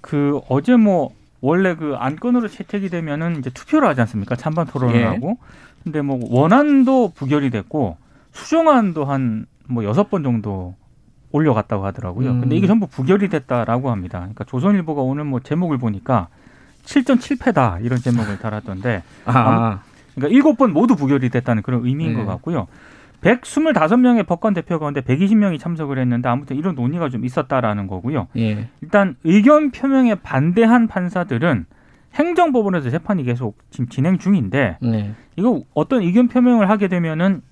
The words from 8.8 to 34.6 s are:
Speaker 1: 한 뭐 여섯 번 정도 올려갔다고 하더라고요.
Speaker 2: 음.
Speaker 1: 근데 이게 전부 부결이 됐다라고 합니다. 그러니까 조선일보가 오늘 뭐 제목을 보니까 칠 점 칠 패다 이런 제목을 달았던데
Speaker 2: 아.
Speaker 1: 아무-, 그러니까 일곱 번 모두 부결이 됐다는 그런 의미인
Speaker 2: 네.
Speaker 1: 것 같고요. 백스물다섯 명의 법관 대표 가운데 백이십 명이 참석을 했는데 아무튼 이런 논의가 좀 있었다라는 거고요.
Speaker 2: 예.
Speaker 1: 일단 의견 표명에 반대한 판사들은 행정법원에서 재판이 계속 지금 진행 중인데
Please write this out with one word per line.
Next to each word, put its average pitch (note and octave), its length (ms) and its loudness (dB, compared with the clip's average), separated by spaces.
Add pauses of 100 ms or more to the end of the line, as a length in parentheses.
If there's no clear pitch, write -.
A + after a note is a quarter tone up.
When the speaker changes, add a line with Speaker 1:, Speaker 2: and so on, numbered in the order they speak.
Speaker 1:
한 C3 420 -2 (260)
뭐 A#2 120 -2
여섯 C#3 260 -2
번 F3 140 -2
정도 G2+ 500 -4 (560)
올려갔다고 A2+ 560 0
하더라고요. G2 460 -6
Speaker 2:
음. B2 80 0
Speaker 1:
근데 B2+ 160 0
이게 F#3+ 100 2
전부 G3+ 220 2
부결이 F#3 400 0
됐다라고 B2+ 640 -2
합니다. F2+ 260 -6
그러니까 F#2 240 -10
조선일보가 D#3+ 600 -2
오늘 C3+ 200 -4
뭐 C#3 160 -4
제목을 D#3 400 -2
보니까 A2 480 -2 (560)
칠 - 220 0
점 B3 160 2
칠 - 180 -4
패다 B2 420 0
이런 A#2+ 200 -2
제목을 A2+ 400 -2
달았던데 G#2+ 640 -6 (220)
Speaker 2:
아. A2+ 120 4
Speaker 1:
아무-, A2+ 400 2 (380)
그러니까 C#3+ 200 0
일곱 C#4+ 220 4
번 B3 140 4
모두 G#3+ 240 4
부결이 C3+ 340 0
됐다는 A#2+ 320 -2
그런 B2 240 -2
의미인 C#3 280 -2
Speaker 2:
네. A2 40 -2
Speaker 1:
것 A2 80 -4
같고요. G#2+ 400 -4 (540)
백스물다섯 B3 800 2
명의 A#3+ 240 4
법관 G3 300 -2
대표 E3 260 -4
가운데 C#3+ 220 -4
백이십 F#3+ 360 2
명이 F#3+ 220 0
참석을 D#3 400 -6
했는데 B2 280 0
아무튼 B2 280 -4
이런 E3 180 -2
논의가 C3+ 360 -2
좀 A#2 140 -6
있었다라는 A#2+ 600 -2
거고요. G2 400 -6 (120)
Speaker 2:
예. A2 300 -4 (120)
Speaker 1:
일단 F#3+ 420 0
의견 B3+ 480 4
표명에 C4 460 2
반대한 A3 720 2
판사들은 E3+ 760 -2 (480)
행정법원에서 B3 760 2
재판이 E3+ 320 -2
계속 B2 340 -4 (140)
지금 B2 180 -6
진행 E3 300 0
중인데 C3 640 0